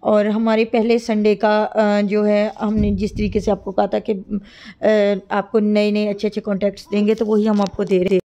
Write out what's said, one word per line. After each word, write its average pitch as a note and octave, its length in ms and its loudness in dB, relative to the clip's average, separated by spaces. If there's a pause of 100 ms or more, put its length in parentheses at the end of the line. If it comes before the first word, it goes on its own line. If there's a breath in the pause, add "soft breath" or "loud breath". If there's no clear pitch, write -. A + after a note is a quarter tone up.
और G#3 240 2
हमारे A3 380 2
पहले A3+ 340 0
संडे G#3+ 360 0
का, G#3+ 300 0
अ, G#3 360 0
जो G#3 220 0
है G#3 380 0
हमने G#3 300 0
जिस G3 220 -2
तरीके G#3 280 -2
से G#3+ 100 -2
आपको G3 220 -4
कहा G3+ 140 0
था G#3 120 -2
कि, G#3+ 140 -4
अ, G3+ 1080 -2 (140)
आपको G3+ 240 -2
नए G#3 320 2
नए G#3 160 0
अच्छे G#3 220 -4
अच्छे G#3 120 -4
कॉन्टैक्ट्स G3+ 500 -4
देंगे G#3 240 2
तो A3+ 100 -2
वही G#3+ 220 2
हम G#3 140 2
आपको G3 240 -2
दे F#3 140 0
रहे F#3 160 2
हैं। F#3 140 4